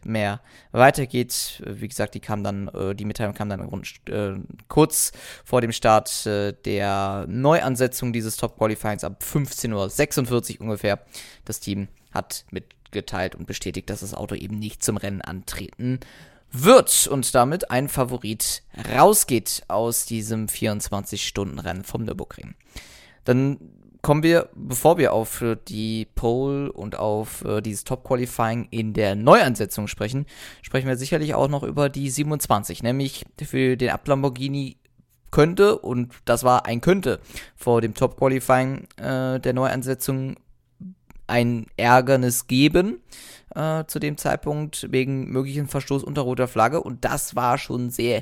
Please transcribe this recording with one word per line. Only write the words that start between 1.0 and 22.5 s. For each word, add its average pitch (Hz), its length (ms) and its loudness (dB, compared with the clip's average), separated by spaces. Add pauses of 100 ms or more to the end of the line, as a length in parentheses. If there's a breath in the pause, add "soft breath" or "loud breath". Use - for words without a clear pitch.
Wie 110 220 -10
gesagt, - 260 -6
die 101 60 -14
kam 104 200 -6
dann, 101 280 -4
äh, 95 260 -6
die 101 80 -10
Mitteilung 104 300 -4
kam 104 160 -6
dann 98 100 -6
rund, - 360 -10 (120)
äh, 101 280 -4 (340)
kurz - 420 4 (320 loud breath)
vor 127 160 2
dem 117 140 -2
Start, - 520 2
äh, 101 280 -2
der 98 720 -4
Neuansetzung 127 880 2
dieses 110 240 -4
Top-Qualifyings 107 680 -2
ab 95 200 -8
fünfzehn 127 500 -4
Uhr 98 160 -2
sechsundvierzig 127 720 0
ungefähr. 101 400 -2 (420 loud breath)
Das - 160 -8
Team 98 300 -6 (240)
hat - 360 -8
mitgeteilt - 840 -6
und - 100 -12
bestätigt, - 440 -8
dass 98 100 -6
das 95 140 -10
Auto - 220 -6
eben 104 220 -8
nicht 107 280 -8
zum 107 100 0
Rennen 101 260 -6
antreten 104 800 -6 (560 loud breath)
wird 190 520 6
und 135 260 -2
damit 135 380 2
ein 135 180 0
Favorit 120 720 -4 (340)
rausgeht 147 720 4
aus 117 360 -2
diesem 110 420 -4
vierundzwanzig 104 800 -4
Stunden 98 300 -4
Rennen 90 260 -8
vom 120 200 -6
Nürburgring. - 500 -10 (720 loud breath)